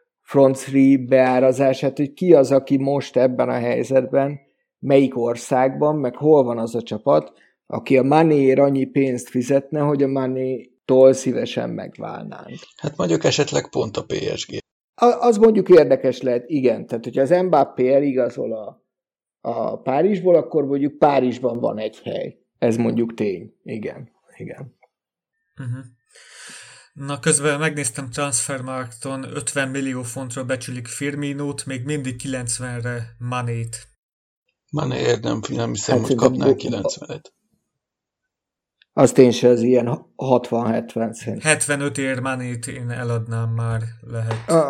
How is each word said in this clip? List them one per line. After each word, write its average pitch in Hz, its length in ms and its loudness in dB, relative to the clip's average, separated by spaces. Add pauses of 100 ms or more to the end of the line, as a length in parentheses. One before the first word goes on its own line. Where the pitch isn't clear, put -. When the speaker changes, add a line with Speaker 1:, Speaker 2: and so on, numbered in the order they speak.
(220)
Speaker 1:
front 135 340 4
three 135 420 4
beárazását, 131 1000 2
hogy 143 160 -2
ki 180 220 6
az, 135 180 6
aki 135 240 2
most 139 400 -2
ebben 123 320 2
a 123 100 -2
helyzetben, 127 840 0 (380)
melyik 135 380 4
országban, 135 800 0
meg 127 200 -4
hol 147 280 6
van 117 140 -2
az 113 160 -6
a 113 80 -2
csapat, 139 500 0 (400)
aki 120 260 2
a 127 40 4
Manéért 143 560 4
annyi 139 260 2
pénzt 131 440 -2
fizetne, 139 520 -2
hogy 147 220 0
a 139 60 4
Manétól 131 1040 2
szívesen 120 580 -4
megválnánk. - 880 -12 (180)
Speaker 2:
Hát - 200 -8
mondjuk 165 280 -2
esetleg 143 440 0
pont - 280 -4
a - 80 -6
P - 80 -10 (240)
S - 100 -12
G. - 120 -12 (360)
Speaker 1:
A-, 240 320 2
az 233 100 2
mondjuk 208 320 4
érdekes 135 520 6
lehet, 123 260 -2
igen. 127 400 0
Tehát, 117 180 -8
hogyha 123 180 -4
az 131 80 0
Mbappé 156 600 2
eligazol 127 600 0
a, 107 320 -14 (560)
a 117 400 -6
Párizsból, 175 540 2
akkor 151 300 0
mondjuk 143 340 -2
Párizsban 127 600 2
van 107 180 -2
egy 107 200 -8
hely. - 400 -10 (200)
Ez 117 180 0
mondjuk 113 380 -2
tény. 95 480 -6
Igen, 110 480 -12 (260)
igen. - 400 -16 (800)
Speaker 3:
Mhm. 127 240 -10 (1120)
Na, 139 280 -10
közben 147 380 2
megnéztem 147 520 -4
Transfermarkton, 135 1120 -6 (140)
ötven 135 320 -4
millió 131 340 -6
fontról 127 420 -10
becsülik 123 420 -8
Firminót, 143 800 -8
még 135 180 -8
mindig 135 320 -6
kilencvenre 120 1000 -8
Manét. 120 720 -8 (840)
Speaker 2:
Manéért 123 500 -2
nem, 117 260 -4
nem 117 220 -4
hiszem, 117 280 -2
Speaker 1:
Hát 117 80 -2
Speaker 2:
hogy 135 100 0
Speaker 1:
szerintem - 0 -
Speaker 2:
kapnál 127 320 2
Speaker 1:
bo-, 135 80 4
Speaker 2:
kilencvenet. - 800 -8 (1600)
Speaker 1:
Azt 139 260 4
én 127 120 8
se, 120 180 2
az 120 140 4
ilyen 120 240 2
ha-, - 300 -6
hatvan-hetven 113 960 -2
szerint. 110 300 -10
Speaker 3:
Hetvenöt 143 560 -2
ér 135 220 -4
Manét 123 460 -8
én 120 240 -10
eladnám 117 640 -4
már, 113 280 -4 (180)
lehet. 113 480 -6
Speaker 1:
A-, - 40 0 (180)